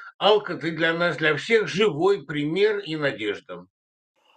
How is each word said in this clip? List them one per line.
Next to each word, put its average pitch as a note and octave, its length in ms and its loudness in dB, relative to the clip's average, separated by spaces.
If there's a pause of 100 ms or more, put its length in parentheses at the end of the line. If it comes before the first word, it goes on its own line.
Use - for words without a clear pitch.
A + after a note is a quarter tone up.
(180)
Алка, G3+ 380 2
ты D#3 160 -4
для E3 220 0
нас, E3+ 240 0
для D3+ 180 2
всех G#3+ 320 2
живой E3+ 580 2
пример F3 540 0
и D#3 160 -6
надежда. G2+ 720 -4 (680)